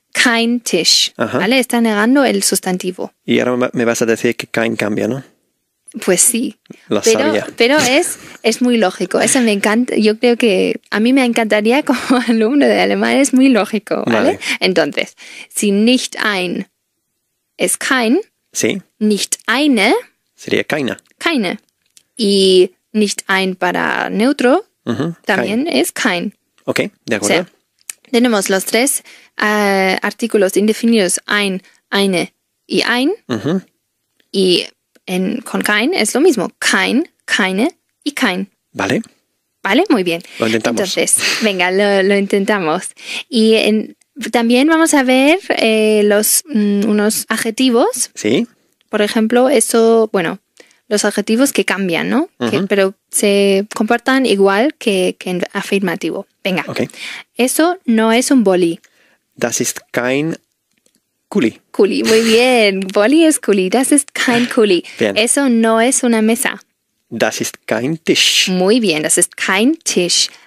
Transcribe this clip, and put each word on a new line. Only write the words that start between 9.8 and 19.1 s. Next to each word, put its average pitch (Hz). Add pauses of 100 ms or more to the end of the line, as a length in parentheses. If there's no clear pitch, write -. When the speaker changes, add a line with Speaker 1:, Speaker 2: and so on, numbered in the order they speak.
Speaker 1:
Yo 214
creo 240
que 190 (100)
a 208
mí 240
me 269
encantaría 226
<laughs> -
como 247 (300)
alumno 240
de 208
alemán. 202
Es 269
muy 262
lógico, 214
¿vale? 226 (180)
Speaker 2:
Vale. - (200)
Speaker 1:
Entonces, - (380)
si 208
nicht 226
ein 185 (880)
es -
kein, 254 (320)
Speaker 2:
Sí. 202 (160)
Speaker 1:
nicht 214